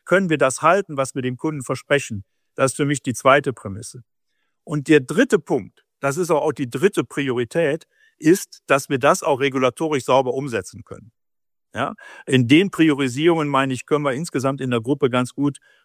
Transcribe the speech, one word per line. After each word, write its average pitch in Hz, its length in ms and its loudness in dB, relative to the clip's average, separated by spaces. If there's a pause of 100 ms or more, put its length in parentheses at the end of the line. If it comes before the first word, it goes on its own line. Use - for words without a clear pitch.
Können 185 260 2
wir 151 80 0
das 135 240 0
halten, 165 340 2
was 135 180 -4
wir 139 60 -4
dem 127 160 -4
Kunden 156 260 -6
versprechen? 127 640 -4 (300)
Das 135 180 0
ist - 40 -16
für 147 80 -2
mich 143 180 -4
die 123 120 -6
zweite 139 380 2
Prämisse. 107 520 -14 (580)
Und 151 260 -6
der 151 120 8
dritte 180 380 2
Punkt, - 460 -6 (160)
das 139 160 -2
ist 175 140 -4
auch, 147 120 2
auch 151 100 -2
die 127 180 -8
dritte 156 320 0
Priorität, 139 840 -4 (320)
ist, - 480 2
dass 139 220 0
wir 139 100 -2
das 139 240 2
auch 131 180 0
regulatorisch 135 640 0
sauber 127 300 2
umsetzen 113 500 -6
können. - 280 -20 (600)
Ja, 131 200 -6 (320)
in 127 220 4
den 175 220 6
Priorisierungen, 147 800 2
meine 135 240 0
ich, 123 140 -8
können 147 180 -2
wir 139 80 0
insgesamt 135 480 -4
in 131 100 -4
der 117 120 0
Gruppe 135 260 -2
ganz 123 240 -2
gut, 143 240 -4 (280)